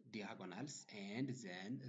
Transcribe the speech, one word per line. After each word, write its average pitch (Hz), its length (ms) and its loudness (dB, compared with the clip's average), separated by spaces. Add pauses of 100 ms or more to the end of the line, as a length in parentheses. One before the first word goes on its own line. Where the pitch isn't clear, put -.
(120)
diagonals 104 800 -2
and 107 380 2
then 98 600 0